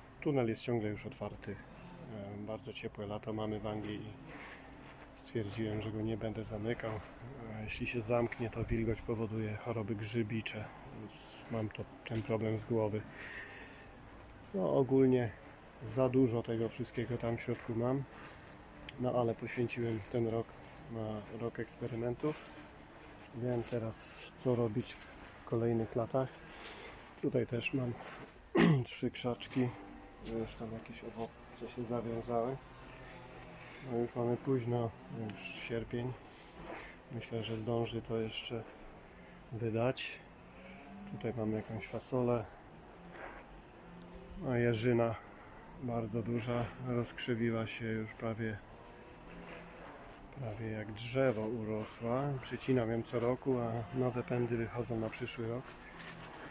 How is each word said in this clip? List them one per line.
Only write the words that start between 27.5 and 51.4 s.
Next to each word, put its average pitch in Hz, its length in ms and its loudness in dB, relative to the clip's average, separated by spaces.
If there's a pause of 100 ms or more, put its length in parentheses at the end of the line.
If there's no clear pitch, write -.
mam 123 180 2 (480)
<clears throat> 165 460 8
trzy - 240 0
krzaczki. 123 580 2 (720)
Już 110 140 -2
tam 113 180 -6
jakieś 113 320 -8
owoce 113 720 -8
się 123 80 -2
zawiązały. 117 720 2 (1400)
No, 117 60 4
już 120 160 2
mamy 120 220 4
późno, 120 540 2 (400)
już 95 100 -8
sierpień. 120 720 -2 (1000)
Myślę, 113 320 -2
że 113 120 -2
zdąży 113 460 2
to 113 140 0
jeszcze 110 460 -2 (880)
wydać. 113 640 2 (960)
Tutaj 113 240 -2
mamy 107 200 2
jakąś 107 300 -4
fasolę. 120 580 4 (2000)
A 123 60 6
jeżyna 117 580 6 (680)
bardzo 117 400 0
duża, 120 420 2 (240)
rozkrzywiła 117 800 2
się 113 180 -4
już 110 280 0
prawie, 110 460 0 (1800)
prawie 113 300 -2
jak 107 220 -2
drzewo 117 540 4